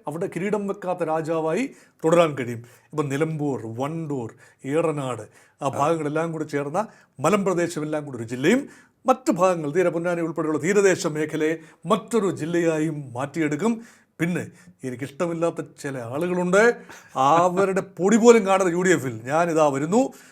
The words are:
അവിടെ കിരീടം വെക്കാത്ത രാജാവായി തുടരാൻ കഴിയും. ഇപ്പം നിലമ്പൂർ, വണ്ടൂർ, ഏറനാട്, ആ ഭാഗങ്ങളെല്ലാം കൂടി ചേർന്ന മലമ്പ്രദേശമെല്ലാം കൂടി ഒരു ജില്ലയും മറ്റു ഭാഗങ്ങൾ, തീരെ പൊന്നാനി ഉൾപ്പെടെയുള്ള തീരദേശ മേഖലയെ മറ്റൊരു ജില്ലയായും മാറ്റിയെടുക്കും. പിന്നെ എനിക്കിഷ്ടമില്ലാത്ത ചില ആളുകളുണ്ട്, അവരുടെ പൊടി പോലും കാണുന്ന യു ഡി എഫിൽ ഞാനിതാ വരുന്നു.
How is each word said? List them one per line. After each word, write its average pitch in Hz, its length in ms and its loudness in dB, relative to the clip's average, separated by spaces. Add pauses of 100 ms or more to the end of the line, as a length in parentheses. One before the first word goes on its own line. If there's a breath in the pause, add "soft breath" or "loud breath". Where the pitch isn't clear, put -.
അവിടെ 170 200 -6
കിരീടം 196 400 -4
വെക്കാത്ത 180 380 -6
രാജാവായി 160 640 -2 (380 loud breath)
തുടരാൻ 165 340 4
കഴിയും. 120 200 -6 (340 soft breath)
ഇപ്പം 151 160 -2
നിലമ്പൂർ, 143 520 -2 (180)
വണ്ടൂർ, 143 520 -6 (340 soft breath)
ഏറനാട്, 139 840 -4 (140)
ആ 139 60 0
ഭാഗങ്ങളെല്ലാം 156 640 0
കൂടി 156 120 -6
ചേർന്ന 147 440 -4 (320 soft breath)
മലമ്പ്രദേശമെല്ലാം 165 840 0
കൂടി 135 140 -10
ഒരു 117 60 -8
ജില്ലയും 147 440 2 (380 loud breath)
മറ്റു 254 260 2
ഭാഗങ്ങൾ, 170 380 0
തീരെ 175 200 2
പൊന്നാനി 170 300 -2
ഉൾപ്പെടെയുള്ള 156 420 -2
തീരദേശ 190 440 4
മേഖലയെ 156 520 -2 (280 loud breath)
മറ്റൊരു 196 500 0
ജില്ലയായും 156 760 -2
മാറ്റിയെടുക്കും. 151 680 -2 (380 loud breath)
പിന്നെ 165 320 -4 (340 loud breath)
എനിക്കിഷ്ടമില്ലാത്ത 160 840 -6 (140)
ചില 135 180 -8
ആളുകളുണ്ട്, 180 800 2 (400 loud breath)
അവരുടെ 180 640 4
പൊടി 185 360 2
പോലും 226 300 8
കാണുന്ന 190 260 2
യു 175 100 0
ഡി 185 80 4
എഫിൽ 127 340 0
ഞാനിതാ 156 440 2
വരുന്നു. 170 440 0 (200 loud breath)